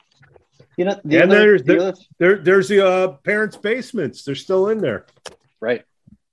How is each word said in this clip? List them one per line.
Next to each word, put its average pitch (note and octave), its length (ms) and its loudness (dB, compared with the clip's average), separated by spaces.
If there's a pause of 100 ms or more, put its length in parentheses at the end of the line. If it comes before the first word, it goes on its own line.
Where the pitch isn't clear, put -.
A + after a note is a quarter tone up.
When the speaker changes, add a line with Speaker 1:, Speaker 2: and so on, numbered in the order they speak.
(760)
Speaker 1:
You F3+ 100 -2
know, G3 180 -4
the D#3 180 2
Speaker 2:
and F#3 80 4
Speaker 1:
other, G3+ 100 6
Speaker 2:
there's G#3 220 4
Speaker 1:
the B2+ 100 -8
Speaker 2:
there, E3 80 2
Speaker 1:
other F#3 160 -4 (220)
Speaker 2:
there, F#3 200 2
there's F#3 300 0
the, G3 180 2
uh, F#3 220 0 (100)
parents' G#3 380 -6
basements. A3 680 -8
They're C#3 100 -8
still F#3+ 360 -2
in A3 80 -4
there. B2+ 280 -6 (540)
Speaker 1:
Right. A#2 240 -6 (480)